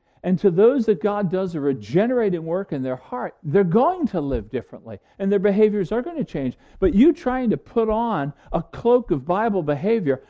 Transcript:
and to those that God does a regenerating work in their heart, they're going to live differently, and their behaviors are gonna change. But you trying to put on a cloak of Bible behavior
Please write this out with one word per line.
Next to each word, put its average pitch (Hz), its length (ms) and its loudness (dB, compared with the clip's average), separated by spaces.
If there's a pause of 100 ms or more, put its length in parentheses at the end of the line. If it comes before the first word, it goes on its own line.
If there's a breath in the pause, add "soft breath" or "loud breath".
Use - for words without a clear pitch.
(220)
and 185 160 0
to 202 120 2
those 226 360 4
that 208 140 0
God 208 300 -2
does 185 240 -4
a 156 60 -6
regenerating 165 840 0
work 180 280 -4
in 139 100 -4
their 127 140 -4
heart, 240 460 -10
they're 180 220 2
going 269 440 2
to 180 120 -4
live 127 300 -4
differently, 113 500 -10 (180 soft breath)
and 196 140 0
their 202 60 4
behaviors 208 540 2
are 233 100 -2
gonna 320 220 -6
change. 147 340 -6 (200 soft breath)
But 190 160 2
you 269 180 6
trying 247 380 -4
to 160 60 0
put 226 320 -2
on 214 440 -2 (200 soft breath)
a 170 100 -2
cloak - 480 0
of 139 140 -2
Bible 196 380 -2
behavior 147 680 -2